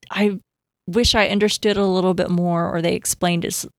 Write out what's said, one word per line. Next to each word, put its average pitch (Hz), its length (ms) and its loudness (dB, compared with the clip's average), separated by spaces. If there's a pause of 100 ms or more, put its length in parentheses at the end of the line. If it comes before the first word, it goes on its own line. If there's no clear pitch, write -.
(100)
I 202 280 0 (480)
wish 226 280 2
I 214 140 2
understood 208 480 0
a 202 100 2
little 185 280 2
bit 180 160 -2
more, 175 400 0
or 170 120 -2
they 170 120 0
explained 175 500 -2
it - 40 -4
s-, - 180 -8 (120)